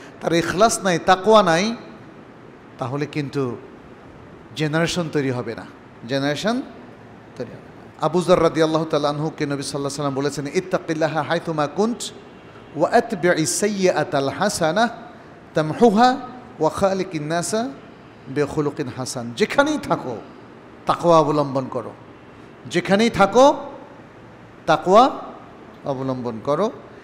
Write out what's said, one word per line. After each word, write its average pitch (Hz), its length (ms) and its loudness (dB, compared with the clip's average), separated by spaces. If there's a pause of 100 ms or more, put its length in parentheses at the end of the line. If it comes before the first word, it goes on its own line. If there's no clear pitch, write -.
(220)
তার 156 120 4
ইখলাস 170 500 2
নাই, 180 160 2
তাকওয়া 190 440 6
নাই, 190 320 2 (1000)
তাহলে 139 280 -4
কিন্তু 139 520 -4 (1000)
generation 160 560 -2
তৈরি 139 200 0
হবে 117 240 -6
না, 92 100 -14 (420)
Generation 147 540 -2 (760)
তৈরি 120 140 -10
হবে - 0 -
না। - 160 -18 (380)
আবু 156 160 0
যর 165 220 4
রাদিয়াল্লাহু 160 420 2
তাআলা 147 240 0
আনহুকে 151 360 -4
নবী 143 160 -4
সাল্লাল্লাহু 139 480 -6
আলাইহি 131 80 -4
ওয়াসাল্লাম 139 280 -2
বলেছেন, 147 180 -2
"ইত্তাকিল্লাহা 160 600 -2
হাইথুমা 151 440 -2
কুন্ত 208 440 -2 (640)
ওয়া 170 220 4
আতবি'is 175 480 0
সাইয়্যাতাল 165 840 0
হাসানাহ 180 580 0 (680)
তামহুহা 220 640 4 (420)
ওয়া 156 100 2
খালিকিন 185 540 -2
নাসা 175 460 -4 (580)
বিখুলুকিন 143 600 -2 (100)
হাসান।" 123 380 -8
যেখানেই 285 420 0
থাকো, 127 400 -4 (680)
তাকওয়া 165 340 4
অবলম্বন 143 480 0
করো। 110 260 -8 (720)
যেখানেই 185 440 2
থাকো, 226 440 6 (1120)
তাকওয়া 196 440 6 (760)
অবলম্বন 127 580 -4
করো 156 280 0 (320)